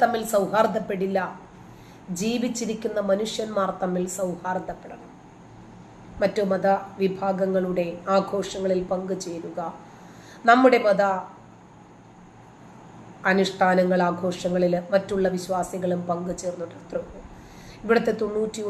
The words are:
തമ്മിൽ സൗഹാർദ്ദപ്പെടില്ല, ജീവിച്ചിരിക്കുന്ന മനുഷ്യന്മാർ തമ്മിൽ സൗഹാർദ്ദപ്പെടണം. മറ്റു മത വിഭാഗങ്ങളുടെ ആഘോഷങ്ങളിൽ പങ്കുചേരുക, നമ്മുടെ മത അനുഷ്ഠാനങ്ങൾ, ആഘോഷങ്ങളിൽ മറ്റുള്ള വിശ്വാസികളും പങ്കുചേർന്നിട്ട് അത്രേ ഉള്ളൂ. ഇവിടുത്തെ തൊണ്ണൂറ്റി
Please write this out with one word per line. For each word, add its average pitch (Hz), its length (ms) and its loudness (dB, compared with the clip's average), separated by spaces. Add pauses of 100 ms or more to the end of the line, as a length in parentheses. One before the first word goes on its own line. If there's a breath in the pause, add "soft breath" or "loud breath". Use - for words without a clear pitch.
തമ്മിൽ 233 200 2 (120)
സൗഹാർദ്ദപ്പെടില്ല, 196 840 0 (1000 loud breath)
ജീവിച്ചിരിക്കുന്ന 226 800 -2 (100)
മനുഷ്യന്മാർ 208 600 0 (120)
തമ്മിൽ 180 220 0 (140)
സൗഹാർദ്ദപ്പെടണം. 180 920 -6 (1120)
മറ്റു 202 200 2 (100)
മത 185 140 0 (360)
വിഭാഗങ്ങളുടെ 185 840 0 (280)
ആഘോഷങ്ങളിൽ 190 640 0 (120)
പങ്കുചേരുക, 180 680 -6 (880 loud breath)
നമ്മുടെ 247 380 8
മത 202 160 4 (2250)
അനുഷ്ഠാനങ്ങൾ, 185 680 4 (100)
ആഘോഷങ്ങളിൽ 180 640 0 (180)
മറ്റുള്ള 196 340 2 (100)
വിശ്വാസികളും 180 640 -4 (100)
പങ്കുചേർന്നിട്ട് 175 720 -6
അത്രേ - 220 -8
ഉള്ളൂ. - 180 -16 (640 loud breath)
ഇവിടുത്തെ 226 360 2
തൊണ്ണൂറ്റി 214 500 -2